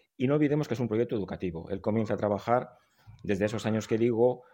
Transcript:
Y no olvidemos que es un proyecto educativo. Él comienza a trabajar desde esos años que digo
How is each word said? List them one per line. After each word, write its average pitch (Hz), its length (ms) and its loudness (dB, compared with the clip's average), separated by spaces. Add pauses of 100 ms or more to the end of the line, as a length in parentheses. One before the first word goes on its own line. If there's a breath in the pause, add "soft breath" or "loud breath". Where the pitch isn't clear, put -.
(160 soft breath)
Y 127 100 -2
no 139 80 2
olvidemos 147 340 2
que 120 60 -2
es 113 60 -4
un 120 80 0
proyecto 117 260 0
educativo. 87 560 -6
Él 95 120 -6
comienza 107 320 0
a - 20 -4
trabajar 107 540 0 (520)
desde 101 220 0
esos 107 220 -2
años 110 200 0
que 113 120 0
digo 120 440 2 (120)